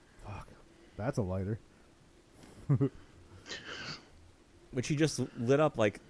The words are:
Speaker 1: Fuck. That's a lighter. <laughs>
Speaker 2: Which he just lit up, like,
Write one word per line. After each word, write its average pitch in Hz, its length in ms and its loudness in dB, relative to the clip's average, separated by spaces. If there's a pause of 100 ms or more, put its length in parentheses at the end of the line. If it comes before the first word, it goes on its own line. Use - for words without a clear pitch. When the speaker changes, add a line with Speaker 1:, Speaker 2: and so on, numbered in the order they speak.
(260)
Speaker 1:
Fuck. 101 220 -12 (500)
That's 110 200 -4
a 104 60 0
lighter. 95 340 -2 (1120)
<laughs> 143 100 4 (1900)
Speaker 2:
Which 123 180 -2
he 156 60 2
just 147 240 2 (200)
lit 127 200 4
up, 151 200 2
like, 107 200 2 (100)